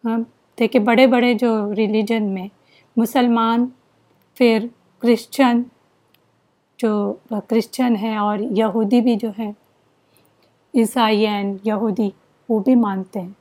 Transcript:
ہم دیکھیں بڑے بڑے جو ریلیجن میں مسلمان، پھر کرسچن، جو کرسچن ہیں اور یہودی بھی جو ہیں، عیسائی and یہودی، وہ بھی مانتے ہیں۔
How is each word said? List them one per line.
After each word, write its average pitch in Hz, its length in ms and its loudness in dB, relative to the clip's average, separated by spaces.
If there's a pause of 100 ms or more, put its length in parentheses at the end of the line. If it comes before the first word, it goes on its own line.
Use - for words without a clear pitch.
ہم 226 180 -2 (360)
دیکھیں 226 220 2
بڑے 240 260 4
بڑے 247 260 2
جو 214 420 -2
ریلیجن 214 480 0
میں 190 240 -6 (500)
مسلمان، 233 680 2 (720)
پھر 226 280 2 (340)
کرسچن، 240 640 2 (1160)
جو 208 360 -2 (160)
کرسچن 226 680 -2
ہیں 214 220 -4
اور 208 200 -2
یہودی 220 640 0
بھی 240 140 2
جو 220 140 -6 (100)
ہیں، 214 120 -8 (1200)
عیسائی 220 520 2
and 202 380 -4
یہودی، 214 460 -2 (400)
وہ 220 100 0
بھی 254 160 2
مانتے 196 460 -2
ہیں۔ 180 80 -12 (120)